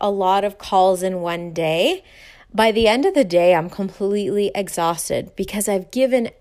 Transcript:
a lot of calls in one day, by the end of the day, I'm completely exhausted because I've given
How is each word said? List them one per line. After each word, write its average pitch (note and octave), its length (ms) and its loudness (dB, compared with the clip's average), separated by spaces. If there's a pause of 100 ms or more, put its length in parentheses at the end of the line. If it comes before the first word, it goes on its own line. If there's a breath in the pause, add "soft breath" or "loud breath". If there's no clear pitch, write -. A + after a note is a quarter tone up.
a G3+ 100 0
lot G3 320 2
of G3+ 140 -4
calls F#3 440 2
in F#3 200 -4
one E3+ 320 -6
day, E3+ 500 -2 (500 loud breath)
by A3 180 2
the A3 160 2
end B3 180 2
of F#4+ 80 2
the C#4+ 100 4
day, F3 320 4
I'm E3+ 140 -2
completely G3+ 840 -4
exhausted E3+ 800 -4
because G3+ 340 -6
I've F#3+ 220 -2
given B3+ 500 0